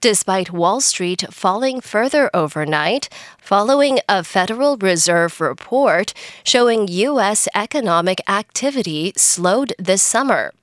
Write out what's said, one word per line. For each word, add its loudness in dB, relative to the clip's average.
despite 0
Wall 0
Street -2
falling -2
further 0
overnight, -2
following 2
a 2
Federal 0
Reserve 0
report 0
showing 2
U 0
S 2
economic 0
activity -2
slowed 0
this 2
summer. 0